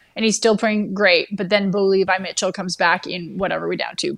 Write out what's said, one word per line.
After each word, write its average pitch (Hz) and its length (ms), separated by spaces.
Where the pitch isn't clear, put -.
and 226 100
he's 214 100
still 220 220
playing 214 380
great, 185 400
but 190 140
then 202 200
Bo 196 140
Levi 190 340
Mitchell 190 340
comes 185 240
back 180 300
in 175 320
whatever 170 300
we're 180 80
down - 220
to, 143 200